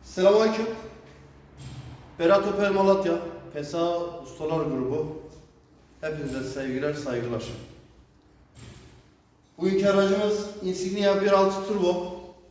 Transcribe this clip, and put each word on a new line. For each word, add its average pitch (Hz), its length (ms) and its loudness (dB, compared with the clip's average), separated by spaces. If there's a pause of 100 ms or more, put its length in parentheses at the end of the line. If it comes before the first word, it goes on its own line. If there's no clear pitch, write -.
(160)
Selamünaleyküm. 220 500 4 (1500)
Berat 196 280 6
Opel 202 240 2
Malatya, 196 420 4 (420)
pesa 170 460 -2 (220)
Ustalar 156 420 -4
Grubu. 135 580 -4 (760)
Hepinize 139 420 -6
sevgiler, 135 520 -4
saygılar. 120 500 -6 (2250)
Bugünkü 190 300 2
aracımız 196 580 2 (160)
Insignia 196 600 0
bir 202 100 4
altı 190 240 4 (120)
Turbo. 180 480 -2 (340)